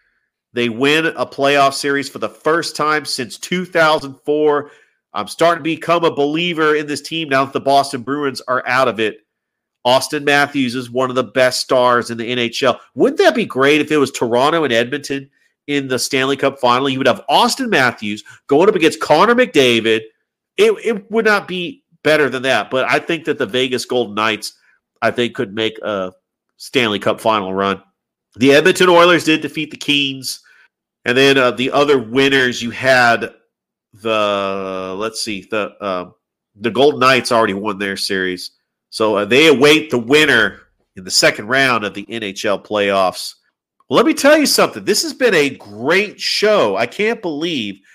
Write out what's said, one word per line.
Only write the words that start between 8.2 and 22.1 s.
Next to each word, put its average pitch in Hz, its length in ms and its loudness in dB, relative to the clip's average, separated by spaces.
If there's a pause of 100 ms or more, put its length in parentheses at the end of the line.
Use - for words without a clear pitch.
are 127 240 -6
out 127 220 2
of 107 120 -4
it. 107 260 -4 (600)
Auston 131 380 0
Matthews 143 500 0
is 123 160 -8
one 127 200 -2
of 123 60 -4
the 127 80 0
best 127 360 0
stars 123 500 2
in 117 80 -8
the 117 120 -6
N 123 80 -2
H 117 240 -2
L. 123 180 2 (140)
Wouldn't 233 240 0
that 370 160 4
be 214 100 0
great 139 360 2
if 147 100 -4
it 151 80 2
was 135 120 2
Toronto 139 540 0
and 123 80 -2
Edmonton 139 560 -4 (380)
in 143 220 -2
the 127 100 -2
Stanley 135 380 -2
Cup 139 220 -2
final? 127 300 2
You 131 100 -4
would 131 80 0
have 117 220 0
Auston 233 400 0
Matthews 120 560 0 (220)
going 160 220 4
up 214 60 4
against 160 260 2
Connor 196 340 4
McDavid. 117 680 2 (540)
It, 214 160 4 (120)
it 202 260 -4
would 220 140 0
not 202 240 0
be 180 340 -8 (200)
better 151 280 2